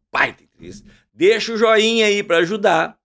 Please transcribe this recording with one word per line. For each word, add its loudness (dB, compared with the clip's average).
baita -4
entrevista. -20
Deixa 0
o -6
joinha 2
aí 0
pra 0
ajudar. -2